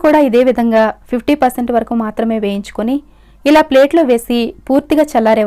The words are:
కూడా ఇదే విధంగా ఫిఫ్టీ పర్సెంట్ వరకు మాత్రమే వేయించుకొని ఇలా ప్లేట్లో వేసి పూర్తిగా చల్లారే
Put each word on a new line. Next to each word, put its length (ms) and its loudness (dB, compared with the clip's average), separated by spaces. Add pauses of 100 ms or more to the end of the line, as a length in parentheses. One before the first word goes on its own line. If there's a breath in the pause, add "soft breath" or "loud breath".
కూడా 240 4
ఇదే 220 2
విధంగా 340 0 (240)
ఫిఫ్టీ 320 -2
పర్సెంట్ 360 -2
వరకు 160 -4 (120)
మాత్రమే 400 -4
వేయించుకొని 500 -6 (540 soft breath)
ఇలా 220 4
ప్లేట్లో 320 4 (100)
వేసి 260 -2 (300)
పూర్తిగా 420 0
చల్లారే 360 0